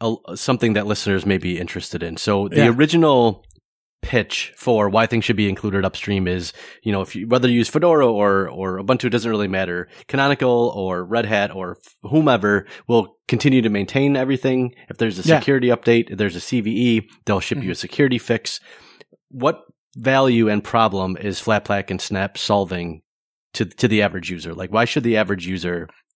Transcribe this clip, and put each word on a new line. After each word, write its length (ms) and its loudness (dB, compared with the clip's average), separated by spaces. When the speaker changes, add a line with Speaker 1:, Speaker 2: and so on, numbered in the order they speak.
Speaker 1:
a, 140 -2
something 400 0
that 120 -2
listeners 400 -2
may 120 2
be 200 -4
interested 440 -8
in. 140 -10
So 320 -2
the 80 -2
Speaker 2:
Yeah. 120 6
Speaker 1:
original 760 4
pitch 540 -4
for 320 2
why 160 2
things 200 0
should 120 0
be 120 2
included 360 -2
upstream 440 -2
is, 240 -4
you 80 -2
know, 80 -2
if 160 -8
you, 100 -8
whether 220 2
you 80 2
use 120 2
Fedora 420 4
or, 380 2
or 320 -6
Ubuntu, 260 0
it 40 0
doesn't 200 0
really 180 0
matter. 400 -4
Canonical 680 0
or 280 -4
Red 220 -2
Hat 260 0
or 200 -10
f-, 180 -20
whomever 640 2
will 300 2
continue 360 2
to 60 2
maintain 480 0
everything. 560 0
If 100 -18
there's 200 0
a 100 -4
Speaker 2:
Yeah. 120 6
Speaker 1:
security 280 2
update, 420 2
if 80 -10
there's 180 0
a 40 -10
C 200 -2
V 100 -2
E, 380 0
they'll 160 0
ship 180 -4
you 120 -6
a 20 -2
Speaker 2:
Mm-hmm. 80 -8
Speaker 1:
security 380 0
fix. 420 -4
What 320 -2
value 520 4
and 140 0
problem 540 0
is 240 -8
Flatpak 500 -2
and 100 -4
Snap 380 -6
solving 640 -2
to, 100 -2
to 240 0
the 140 2
average 280 -2
user? 240 -10
Like, 160 -10
why 140 2
should 180 -2
the 140 0
average 320 -2
user 400 -6